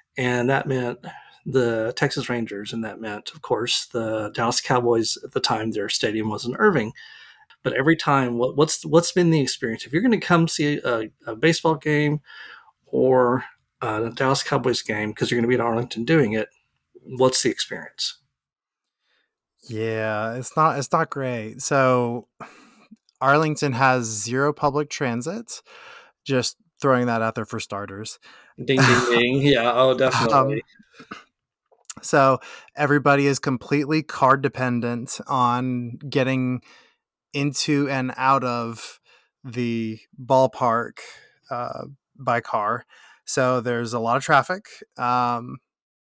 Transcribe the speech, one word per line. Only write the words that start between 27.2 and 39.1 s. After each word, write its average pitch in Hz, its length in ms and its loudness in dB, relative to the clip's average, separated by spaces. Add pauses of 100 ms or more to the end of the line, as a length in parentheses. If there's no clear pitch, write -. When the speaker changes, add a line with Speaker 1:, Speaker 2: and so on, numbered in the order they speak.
Speaker 2:
out 113 120 -2
there 110 120 -6
for 117 120 -8
starters. 101 600 -10 (440)
Speaker 1:
Ding, 131 160 0
ding, 123 260 4
Speaker 2:
<laughs> 120 40 -2
Speaker 1:
ding. 120 320 2
Yeah, 123 340 4
oh, 131 180 4
Speaker 2:
Um, 127 40 0
Speaker 1:
definitely. 123 680 2 (1400)
Speaker 2:
so 135 380 4 (360)
everybody 143 500 4
is 139 120 2
completely 143 640 -2
car 135 340 2
dependent 123 880 -2
on 123 720 -2 (140)
getting 127 500 0 (720)
into 143 560 0
and 131 300 -2
out 131 260 4
of 117 560 -6 (420)